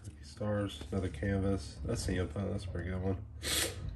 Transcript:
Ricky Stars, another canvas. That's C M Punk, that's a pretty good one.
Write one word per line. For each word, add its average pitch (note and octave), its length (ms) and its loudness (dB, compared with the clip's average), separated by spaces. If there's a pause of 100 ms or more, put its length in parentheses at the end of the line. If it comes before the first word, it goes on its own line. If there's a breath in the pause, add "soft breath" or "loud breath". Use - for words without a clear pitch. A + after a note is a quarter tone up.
Ricky - 180 -12
Stars, G#2 580 0 (120)
another F#2+ 160 2
canvas. G2 680 2 (100)
That's A#2 180 0
C F#2 140 4
M F2+ 100 2
Punk, F#2+ 240 0
that's G2+ 120 -2
a - 40 -4
pretty F2+ 220 -2
good F#2 120 -2
one. F#2+ 140 2 (800 loud breath)